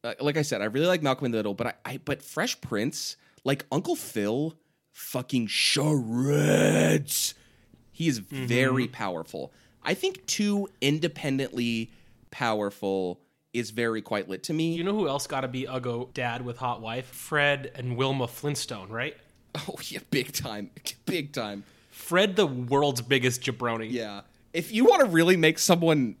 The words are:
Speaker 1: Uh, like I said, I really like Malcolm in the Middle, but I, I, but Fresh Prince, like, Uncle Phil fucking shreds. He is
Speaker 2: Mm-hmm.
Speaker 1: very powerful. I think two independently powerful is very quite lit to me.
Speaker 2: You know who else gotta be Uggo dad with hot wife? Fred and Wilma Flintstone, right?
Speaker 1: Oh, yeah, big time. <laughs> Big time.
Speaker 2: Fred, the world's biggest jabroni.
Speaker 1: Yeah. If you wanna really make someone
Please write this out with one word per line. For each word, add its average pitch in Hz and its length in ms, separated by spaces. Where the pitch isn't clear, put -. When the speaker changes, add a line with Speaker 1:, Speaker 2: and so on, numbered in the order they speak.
Speaker 1:
Uh, 120 160
like 147 180
I 156 60
said, 117 180
I 104 40
really 131 200
like 175 160
Malcolm 139 240
in 120 60
the 117 80
Middle, 104 160
but 117 120
I, 110 60
I, 139 180
but 143 180
Fresh - 400
Prince, 120 540
like, 139 280
Uncle 302 240
Phil 120 600
fucking 127 560
shreds. 143 1900
He - 160
is 123 140
Speaker 2:
Mm-hmm. 131 240
Speaker 1:
very 127 420
powerful. 87 640
I 175 120
think 381 320
two 208 400
independently 135 1120
powerful 101 920
is 117 180
very 113 300
quite 104 260
lit 95 160
to 165 100
me. 160 220
Speaker 2:
You 170 80
know 196 100
who 208 140
else 139 200
gotta 135 200
be 127 180
Uggo 123 480
dad 123 300
with 120 140
hot 120 240
wife? 117 260
Fred 143 680
and 123 220
Wilma 135 300
Flintstone, 120 640
right? 123 260
Speaker 1:
Oh, 151 280
yeah, - 160
big 123 220
time. 104 380
<laughs> - 180
Big 156 280
time. 104 300
Speaker 2:
Fred, 185 440
the 196 120
world's 131 540
biggest 123 420
jabroni. 113 480
Speaker 1:
Yeah. 107 300
If - 180
you 226 140
wanna 381 200
really 175 320
make 160 220
someone 160 600